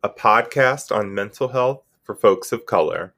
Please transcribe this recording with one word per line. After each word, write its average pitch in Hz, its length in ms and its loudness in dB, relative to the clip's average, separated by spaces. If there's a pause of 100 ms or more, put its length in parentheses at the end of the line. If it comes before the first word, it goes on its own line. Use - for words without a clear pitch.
a 101 60 -4
podcast 127 880 0
on 101 180 -4
mental 101 360 -6
health 127 340 -2 (200)
for 104 120 -12
folks - 380 2
of 113 120 -8
color. 82 520 -2